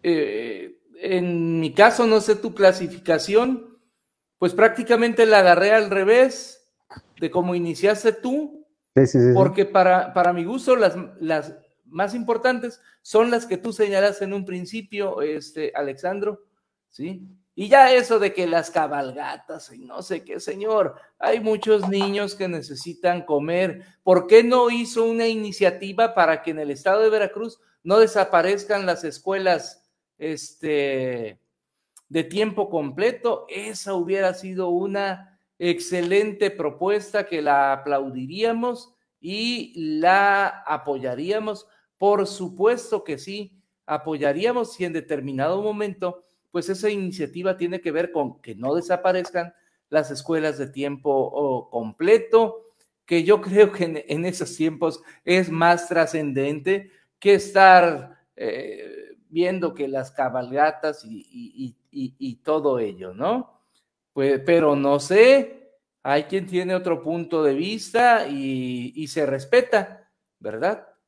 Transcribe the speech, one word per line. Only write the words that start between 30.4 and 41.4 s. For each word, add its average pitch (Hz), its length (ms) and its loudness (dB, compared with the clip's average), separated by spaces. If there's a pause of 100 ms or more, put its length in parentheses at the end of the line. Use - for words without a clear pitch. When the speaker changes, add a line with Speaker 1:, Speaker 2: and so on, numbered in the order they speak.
Speaker 1:
de 156 140 -4
tiempo 196 460 -4
completo? 170 800 -4
Esa 196 460 -10
hubiera 185 400 -2
sido 185 340 -8
una 196 720 -6 (180)
excelente 180 920 -2
propuesta 202 760 -4
que 170 160 -6
la 139 320 2
aplaudiríamos 143 1200 -4 (260)
y 220 540 -8 (260)
la 196 480 4
apoyaríamos. 147 1200 -6 (300)